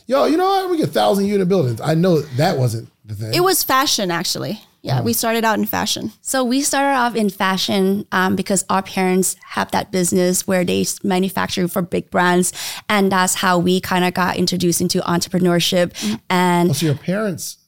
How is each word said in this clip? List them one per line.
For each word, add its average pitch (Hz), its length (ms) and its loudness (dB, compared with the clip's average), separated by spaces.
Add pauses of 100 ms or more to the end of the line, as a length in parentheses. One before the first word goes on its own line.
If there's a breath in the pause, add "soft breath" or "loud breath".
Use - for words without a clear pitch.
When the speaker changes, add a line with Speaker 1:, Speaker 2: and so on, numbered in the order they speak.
Speaker 1:
"Yo, 262 180 2
you 285 120 2
know 370 80 2
what? 381 240 0
We 359 80 0
get 196 140 0
thousand 208 340 2
unit 196 220 0
buildings." 135 340 0
I 147 140 0
know 170 240 4 (180)
that 156 200 0
wasn't 120 320 -2 (160)
the 107 100 -12
thing. 110 180 -6
Speaker 2:
It 320 100 2
was 370 200 2
fashion, 262 480 0
actually. 170 500 -6 (220)
Yeah, 131 160 -2
Speaker 1:
Oh. - 40 -2
Speaker 2:
we 233 100 0
started 226 300 -2
out 220 140 2
in 208 80 -2
fashion. 208 460 -4 (100)
Speaker 3:
So 262 220 -2
we 254 180 0
started 277 340 0
off 240 200 0
in 208 160 0
fashion, 190 800 0
um, 190 240 0
because 190 340 -2
our 190 140 0
parents 185 520 0 (140)
have - 220 -6
that 190 200 -4
business 180 540 2
where 185 180 2
they 190 180 0
s-, - 220 -4
manufacture 185 640 0
for 190 140 -2
big 180 300 -6
brands. 180 420 2 (340 loud breath)
And 196 240 2
that's 185 240 0
how 185 220 2
we 180 240 2
kinda 180 300 0
got 180 260 -2
introduced 175 440 0
into 185 200 0
entrepreneurship. 175 920 0
Speaker 2:
Mm-hmm. 214 220 -4 (140)
Speaker 3:
And 180 400 2
Speaker 1:
Oh, 160 40 0
so 165 120 0
your 143 100 2
parents 190 600 -6 (100)